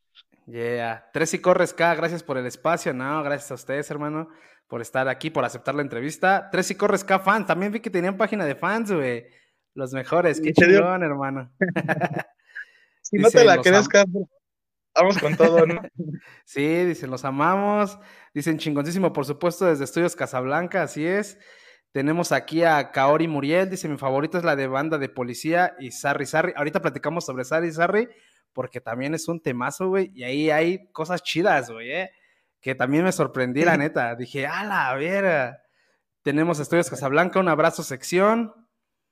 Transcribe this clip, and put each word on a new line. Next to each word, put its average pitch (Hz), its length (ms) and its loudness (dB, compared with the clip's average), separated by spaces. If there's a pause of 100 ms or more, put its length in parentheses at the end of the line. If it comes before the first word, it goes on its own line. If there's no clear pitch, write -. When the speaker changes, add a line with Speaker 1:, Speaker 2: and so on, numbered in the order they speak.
(460)
Speaker 1:
Yeah. 117 640 -6
Tres 160 220 -2
y 185 60 -4
Corres 180 340 2
K, 170 220 2
gracias 165 280 -4
por 135 140 -4
el 127 80 -4
espacio. 160 480 -2
No, 139 300 -4
gracias 143 280 -6
a 127 40 -10
ustedes, 139 340 -8
hermano, 151 400 -6 (380)
por 120 140 -10
estar 131 280 -2
aquí, 131 220 -6
por 143 120 -2
aceptar 120 320 -6
la 147 60 -2
entrevista. 151 680 -2
Tres 180 200 -2
y 185 40 -6
Corres 196 280 0
K 190 160 0
fans, 196 280 0
también 190 240 0
vi 208 80 -6
que 220 100 -8
tenían 185 260 -2
página 202 300 -2
de 139 100 -2
fans, 208 360 -4
güey. 127 340 -2 (480)
Los 131 200 -8
mejores, 156 460 0
qué 156 100 0
Speaker 2:
¿En 151 60 0
serio? 180 240 8
Speaker 1:
chingón, 180 240 0
hermano. 135 560 -4
<laughs> 156 760 -4 (680)
Speaker 2:
Si - 160 -4
no 208 120 6
te 262 100 8
Speaker 1:
Dicen, 233 80 10
Speaker 2:
la 180 80 10
Speaker 1:
"Los 151 100 0
Speaker 2:
crees, 185 200 8
Speaker 1:
am-". - 20 -6
Speaker 2:
Carlos, 190 400 4 (680)
vamos 185 240 4
con 151 180 0
todo, 165 280 8
¿no? 170 160 -4 (140)
Speaker 1:
<laughs> 156 260 -10 (240)
Sí, 139 200 -2 (200)
dicen, 147 240 -4
"Los 127 160 -8
amamos". 196 720 0 (360)
Dicen, 151 240 -2
"Chingoncísimo, 160 560 0
por 143 120 -2
supuesto, 165 400 -2
desde 151 200 2
Estudios 165 300 -2
Casablanca", 143 680 -4
así 147 220 -6
es. 202 320 -4 (540)
Tenemos 156 420 -2
aquí 156 300 0
a 151 280 2
Kaori 147 360 2
Muriel, 160 420 0
dice, 185 180 -8
"Mi 143 100 -6
favorita 139 420 -2
es 170 40 -6
la 156 120 2
de 135 120 -2
Banda 147 300 -2
de 139 120 -4
Policía 156 680 -2
y 131 120 -14
Sarri 139 340 -4
Sarri". 160 300 0
Ahorita 147 260 -4
platicamos 151 440 -4
sobre 127 200 -8
Sarri 165 260 -2
Sarri, 190 380 0 (440)
porque 123 280 -8
también 127 320 -6
es 156 140 -6
un 165 140 -6
temazo, 143 480 -4
güey, 190 260 -2
y 123 80 -14
ahí 143 280 0
hay 170 400 0
cosas 165 320 -6
chidas, 156 480 2
güey, 117 200 -12
¿eh? 180 200 -6 (480)
Que 131 160 -4
también 135 280 2
me 185 80 2
sorprendí, 131 520 0
la 170 140 4
Speaker 2:
<laughs> - 0 -
Speaker 1:
neta. 143 380 -2
Dije, 135 320 -8
"A 180 180 -6
la 160 300 -2
verga". 156 680 -2 (600)
Tenemos 151 360 0
Estudios 170 300 0
Casablanca, 147 500 0
un 185 80 2
abrazo, 160 360 2
sección. 202 720 0 (580)